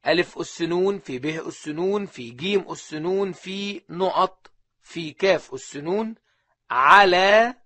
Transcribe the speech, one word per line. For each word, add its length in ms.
ألف 300
أس 240
نون 380
في 200
ب 60
أس 420
نون 380
في 260
ج 400
أس 220
نون 380
في 580
نقط 600
في 300
ك 140
أس 500
نون 400
على 840